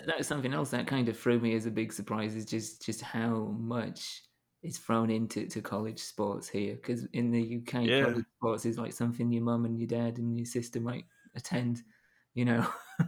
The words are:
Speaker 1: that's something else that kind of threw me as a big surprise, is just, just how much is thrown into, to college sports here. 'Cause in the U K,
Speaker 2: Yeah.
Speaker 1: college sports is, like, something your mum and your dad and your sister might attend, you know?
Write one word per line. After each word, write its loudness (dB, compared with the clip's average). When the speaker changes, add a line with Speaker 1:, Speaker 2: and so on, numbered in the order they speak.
Speaker 1:
that's 0
something 0
else 0
that 0
kind 2
of 0
threw 4
me 4
as 2
a -2
big 0
surprise, -2
is -6
just, -6
just -4
how 0
much -4
is -8
thrown 2
into, 0
to -6
college -4
sports -2
here. -2
'Cause -4
in 2
the 4
U -4
K, 0
Speaker 2:
Yeah. 6
Speaker 1:
college 2
sports 0
is, 0
like, -4
something 0
your 2
mum 2
and 0
your -2
dad 0
and 0
your -2
sister -4
might -4
attend, -2
you 2
know? 4